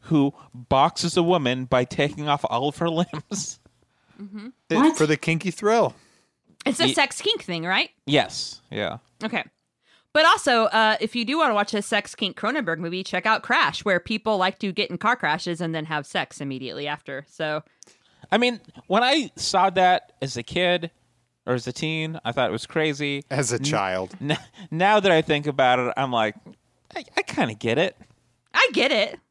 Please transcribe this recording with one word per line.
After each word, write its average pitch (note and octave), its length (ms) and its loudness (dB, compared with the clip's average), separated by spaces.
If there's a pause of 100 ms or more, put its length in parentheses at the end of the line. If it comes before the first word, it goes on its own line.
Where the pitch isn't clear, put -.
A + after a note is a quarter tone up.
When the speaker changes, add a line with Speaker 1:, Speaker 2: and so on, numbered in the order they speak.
Speaker 1:
who C#3+ 320 2 (200)
boxes C#3 640 2
a F3 60 4
woman B2+ 420 2
by B2+ 200 2
taking D3 420 -4
off C#3+ 220 0
all B2 180 0
of C#3+ 100 -6
her E3+ 120 -2
limbs. E3 720 -4 (600)
Speaker 2:
Mm-hmm. G#3 280 -14 (220)
Speaker 3:
It, D#3+ 60 0
Speaker 4:
What? D4+ 220 4
Speaker 3:
for D#3 80 4
the D3+ 120 2
kinky E3 340 -2
thrill. G#3 440 0 (720)
Speaker 2:
It's C#4+ 140 -2
a E4+ 80 2
Speaker 1:
Ye- - 60 0
Speaker 2:
sex - 280 0
kink A4 220 -2
thing, E3 220 -6
right? G3 240 -2 (160)
Speaker 1:
Yes, - 640 0
yeah. G#2 280 -6 (260)
Speaker 2:
Okay. A3 200 -6 (680)
But D#4 120 4
also, C4+ 400 4
uh, G#3+ 340 2
if G#3+ 160 -4
you A#3+ 100 -2
do C#4 120 -2
wanna C#4+ 180 2
watch G#3 180 0
a G#3 80 -2
sex - 340 -4
kink G3 220 -6
Cronenberg G#3 420 -4
movie, F3+ 240 -6
check F#3 220 -4
out A3 180 2
Crash, B3 420 0
where F#3 140 2
people G#3+ 380 -2
like F#3 220 0
to G3 120 -4
get G3+ 200 -2
in F3 60 -8
car A#3+ 180 0
crashes E3 460 -2
and E3 120 -4
then D#3 120 -6
have D3+ 200 -6
sex - 360 -6
immediately C3 460 -8
after. C#3+ 420 -10
So, D3+ 340 -6 (680)
Speaker 1:
I G3+ 60 4
mean, A#3+ 220 2 (280)
when G#3+ 160 4
I C#4 340 2
saw F#3+ 340 2
that F3+ 400 4 (100)
as C3+ 160 -6
a A#2+ 60 -8
kid F3 480 0 (560)
or B2 60 0
as B2 120 -2
a B2 80 -6
teen, D#3+ 520 -4
I A#2 80 -2
thought B2 160 2
it - 20 -2
was A2+ 160 -4
crazy. C#3+ 640 -2
Speaker 3:
As B2+ 220 0
a - 20 0
Speaker 1:
N-, B2+ 80 -4
Speaker 3:
child. F#2+ 580 -2
Speaker 1:
n-, C#3+ 160 -2 (320)
now F#3+ 300 4
that F#3+ 120 4
I D#3+ 100 6
think D3 260 0
about C3 320 4
it, B2 180 -2
I'm C3 140 -2
like, A2 240 0 (600)
I, D#4+ 100 -10 (120)
I G4+ 60 0
kinda B2 320 -2
get A#2 240 0
it. F#3+ 160 0 (580)
Speaker 2:
I C5 200 4
get C4+ 180 2
it. A3+ 260 0 (140)